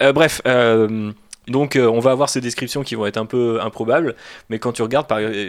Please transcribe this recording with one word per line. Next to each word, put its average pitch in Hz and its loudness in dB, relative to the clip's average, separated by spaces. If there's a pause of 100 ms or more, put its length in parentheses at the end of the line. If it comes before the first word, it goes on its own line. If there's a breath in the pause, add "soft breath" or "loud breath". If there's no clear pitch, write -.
Euh, 139 6
bref, 151 2
euh, 113 2 (360)
donc, 139 -2
euh, 127 4
on 113 2
va 131 4
avoir 135 0
ces 131 -2
descriptions 123 -6
qui 127 -8
vont 107 -4
être 104 -4
un 110 -4
peu 120 0
improbables, 117 -2 (340 loud breath)
mais 113 -4
quand 120 -4
tu 117 -4
regardes, 135 -2
par... 110 0 (300)